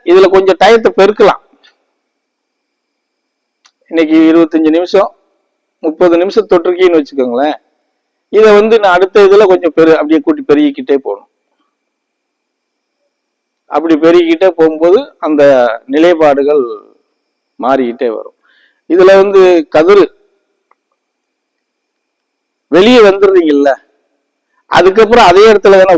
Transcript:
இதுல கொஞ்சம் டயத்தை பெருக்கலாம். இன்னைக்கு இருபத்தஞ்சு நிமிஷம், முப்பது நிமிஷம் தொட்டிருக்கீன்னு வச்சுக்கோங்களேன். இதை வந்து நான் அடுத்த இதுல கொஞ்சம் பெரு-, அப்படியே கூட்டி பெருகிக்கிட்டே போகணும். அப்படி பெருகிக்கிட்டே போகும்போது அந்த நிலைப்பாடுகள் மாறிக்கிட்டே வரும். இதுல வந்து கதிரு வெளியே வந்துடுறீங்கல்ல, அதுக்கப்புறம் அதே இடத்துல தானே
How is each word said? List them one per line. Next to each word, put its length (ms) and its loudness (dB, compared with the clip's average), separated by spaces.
இதுல 220 4
கொஞ்சம் 300 0
டயத்தை 340 2
பெருக்கலாம். 460 0
இன்னைக்கு 260 -2
இருபத்தஞ்சு 460 0
நிமிஷம், 340 -2
முப்பது 400 -2
நிமிஷம் 280 -4
தொட்டிருக்கீன்னு 500 -2
வச்சுக்கோங்களேன். 560 -6
இதை 260 2
வந்து 240 0
நான் 140 0
அடுத்த 320 0
இதுல 240 2
கொஞ்சம் 260 -4
பெரு-, 220 2
அப்படியே 260 -2
கூட்டி 240 -6
பெருகிக்கிட்டே 560 -2
போகணும். 240 -12
அப்படி 240 -2
பெருகிக்கிட்டே 540 2
போகும்போது 420 0
அந்த 140 -2
நிலைப்பாடுகள் 680 0
மாறிக்கிட்டே 580 -4
வரும். 200 -20
இதுல 320 2
வந்து 180 0
கதிரு 300 2
வெளியே 360 2
வந்துடுறீங்கல்ல, 640 0
அதுக்கப்புறம் 600 2
அதே 200 4
இடத்துல 300 2
தானே 180 2